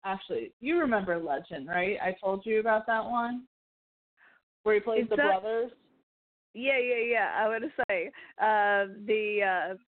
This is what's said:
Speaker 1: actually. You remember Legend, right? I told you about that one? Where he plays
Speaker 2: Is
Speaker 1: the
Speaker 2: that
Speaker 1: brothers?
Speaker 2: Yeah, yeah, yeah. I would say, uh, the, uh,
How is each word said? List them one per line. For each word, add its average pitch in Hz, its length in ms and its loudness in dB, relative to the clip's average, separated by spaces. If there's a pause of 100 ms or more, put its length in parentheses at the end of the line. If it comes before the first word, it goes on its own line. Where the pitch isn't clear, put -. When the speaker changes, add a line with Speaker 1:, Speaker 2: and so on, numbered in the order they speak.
Speaker 1:
actually. 190 560 -6
You 302 180 0
remember 202 400 2
Legend, 156 480 -6
right? 180 340 -2
I 185 120 -2
told 196 340 -4
you 220 140 2
about 220 260 2
that 226 180 0
one? 240 440 -4 (1120)
Where 214 140 4
he 208 40 2
plays 226 240 0
Speaker 2:
Is 226 60 -4
Speaker 1:
the 214 60 0
Speaker 2:
that 190 260 4
Speaker 1:
brothers? 226 300 -2 (840)
Speaker 2:
Yeah, 262 240 0
yeah, 247 320 2
yeah. 214 260 2
I 208 120 2
would 226 240 -4 (160)
say, 180 180 -2 (340)
uh, 202 460 4 (200)
the, 214 360 0
uh, 185 320 0 (140)